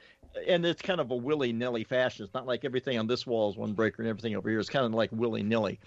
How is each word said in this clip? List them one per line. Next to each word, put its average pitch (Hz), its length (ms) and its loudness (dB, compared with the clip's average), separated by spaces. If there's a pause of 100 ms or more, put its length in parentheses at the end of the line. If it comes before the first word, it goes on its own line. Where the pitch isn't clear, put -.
(480)
and 170 180 4
it's 170 160 0
kind 180 180 0
of 139 100 0
a 127 60 0
willy-nilly 120 680 0
fashion. 127 400 0
It's 95 100 -12
not 131 120 -4
like 123 180 -2
everything 127 340 0
on 110 80 0
this 120 200 0
wall 113 240 2
is 95 60 -6
one 110 180 -4
breaker 110 280 0
and 113 60 -2
everything 107 260 -4
over 101 160 -4
here 110 80 2
is 104 120 -2
kinda, 131 180 2
like, 110 240 2
willy-nilly. 110 760 0